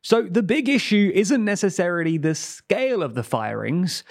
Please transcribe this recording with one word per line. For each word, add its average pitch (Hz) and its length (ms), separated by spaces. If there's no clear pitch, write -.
So 226 220
the 202 180
big 240 280
issue 208 440
isn't 214 320
necessarily 175 720
the 156 160
scale 240 680
of 127 100
the 117 100
firings, 113 880